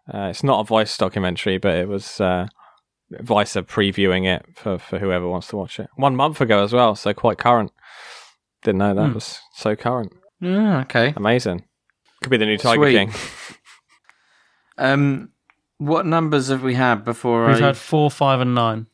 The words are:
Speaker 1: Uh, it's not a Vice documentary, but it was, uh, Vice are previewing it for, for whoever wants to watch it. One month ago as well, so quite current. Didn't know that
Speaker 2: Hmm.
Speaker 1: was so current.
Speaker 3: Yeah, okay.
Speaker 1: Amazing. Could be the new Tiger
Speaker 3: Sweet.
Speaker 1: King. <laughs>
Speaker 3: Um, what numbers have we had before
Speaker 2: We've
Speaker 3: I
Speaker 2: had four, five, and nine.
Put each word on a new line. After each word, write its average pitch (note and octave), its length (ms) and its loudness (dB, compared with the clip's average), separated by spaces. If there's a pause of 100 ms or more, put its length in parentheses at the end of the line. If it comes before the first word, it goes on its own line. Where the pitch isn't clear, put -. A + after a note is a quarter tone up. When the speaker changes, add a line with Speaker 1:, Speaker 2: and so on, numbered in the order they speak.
(120)
Speaker 1:
Uh, G2+ 200 -6
it's - 120 -8
not B2+ 180 2
a - 20 -4
Vice A2 340 0
documentary, F#2+ 640 -2
but F#2 160 0
it F2+ 120 -2
was, G2+ 320 -8
uh, F#2 280 0 (640)
Vice G#2 440 -2
are G2 60 -2
previewing F#2+ 640 0
it F2+ 180 0 (120)
for, F#2+ 240 -6
for - 180 -8
whoever F2+ 300 -2
wants F2 220 -6
to G#2+ 80 -8
watch F#2+ 220 -8
it. G2+ 160 -12
One C3+ 200 0
month D3 260 -2
ago G#2+ 220 4
as G#2 100 -2
well, A#2 220 4
so - 180 -2
quite - 240 0
current. A#2 340 2 (920)
Didn't F#2+ 160 2
know G2+ 160 2
that C#3 140 2
Speaker 2:
Hmm. A#2+ 40 -2
Speaker 1:
was - 260 -10 (140)
so G#2+ 220 -4
current. A#2+ 360 -4 (280)
Speaker 3:
Yeah, F#3+ 420 0
okay. C3 340 0
Speaker 1:
Amazing. G#2+ 500 0 (580)
Could B2+ 80 -8
be B2+ 60 6
the G#2+ 100 0
new G#2+ 100 0
Tiger A#2+ 240 2
Speaker 3:
Sweet. C#3+ 120 6
Speaker 1:
King. G#2 200 2
<laughs> - 440 -14 (1200)
Speaker 3:
Um, C#3 520 0 (480)
what D#3 280 0
numbers D#3 440 2
have C3 140 -2
we B2+ 120 0
had A#2+ 280 2
before A#2 440 0
Speaker 2:
We've A2+ 140 4
Speaker 3:
I C#3+ 60 4
Speaker 2:
had C3+ 100 0
four, D3+ 320 0
five, C3+ 300 2
and B2 160 0
nine. A2+ 380 0